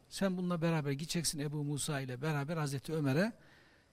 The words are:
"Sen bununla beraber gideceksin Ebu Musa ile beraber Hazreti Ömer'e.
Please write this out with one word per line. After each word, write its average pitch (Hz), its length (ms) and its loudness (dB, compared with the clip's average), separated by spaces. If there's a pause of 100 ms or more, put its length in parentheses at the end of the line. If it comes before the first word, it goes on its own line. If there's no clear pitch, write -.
"Sen 185 280 0
bununla 180 240 0
beraber 156 300 2
gideceksin 147 480 -2
Ebu 147 240 -2
Musa 143 380 -2
ile 127 200 -6
beraber 151 360 0
Hazreti 143 360 -2
Ömer'e. 156 380 4 (600)